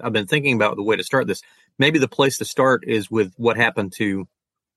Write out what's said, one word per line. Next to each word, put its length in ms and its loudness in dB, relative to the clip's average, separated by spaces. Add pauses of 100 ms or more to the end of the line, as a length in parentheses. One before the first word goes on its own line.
I've 100 -4
been 140 -2
thinking 300 0
about 180 2
the 80 -6
way 140 0
to 80 -4
start 240 -2
this. 120 -4 (380)
Maybe 220 2
the 80 2
place 300 0
to 60 -8
start 400 2
is 240 -2
with 280 0
what 200 0
happened 420 0
to 280 -4 (500)